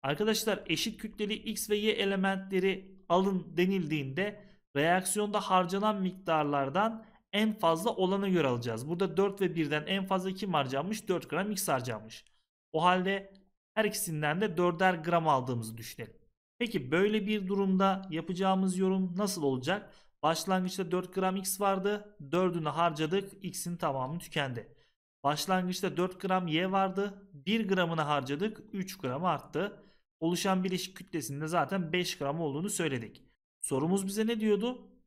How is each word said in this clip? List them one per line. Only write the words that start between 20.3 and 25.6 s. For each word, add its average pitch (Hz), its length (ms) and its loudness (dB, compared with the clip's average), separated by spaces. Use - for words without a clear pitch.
dört 180 240 -2
gram 185 220 0
X 190 240 -4
vardı. 202 560 0
Dördünü 175 360 2
harcadık. 160 760 0
X'in 175 320 -6
tamamı 139 420 -2
tükendi. 131 500 -6
Başlangıçta 180 720 0